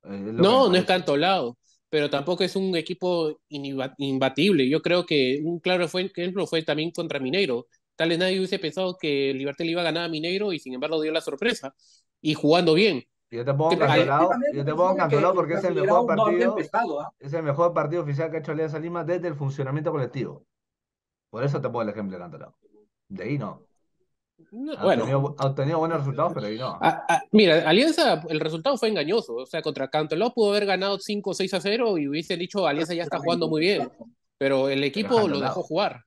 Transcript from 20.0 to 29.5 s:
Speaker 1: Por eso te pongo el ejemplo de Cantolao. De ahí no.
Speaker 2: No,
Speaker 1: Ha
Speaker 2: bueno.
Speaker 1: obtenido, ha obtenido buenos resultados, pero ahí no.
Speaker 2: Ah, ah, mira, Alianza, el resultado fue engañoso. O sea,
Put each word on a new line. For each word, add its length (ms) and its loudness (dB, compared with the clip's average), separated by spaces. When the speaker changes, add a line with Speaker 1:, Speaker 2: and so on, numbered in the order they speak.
Speaker 1:
Por 140 -6
eso 180 -2
te 60 -4
pongo 160 -4
el 60 -2
ejemplo 280 -8
de 60 -12
Cantolao. 320 -18
De 140 -10
ahí 140 -4
no. 260 -8
Speaker 2:
No, 220 -10
Speaker 1:
Ha 100 -8
Speaker 2:
bueno. 200 4
Speaker 1:
obtenido, 340 0
ha 100 -2
obtenido 320 0
buenos 200 0
resultados, 340 -2
pero 140 -6
ahí 100 -6
no. 240 -8
Speaker 2:
Ah, 280 0
ah, 220 2
mira, 360 6
Alianza, 640 4
el 100 -2
resultado 380 -2
fue 120 0
engañoso. 460 -2
O 100 -8
sea, 160 -6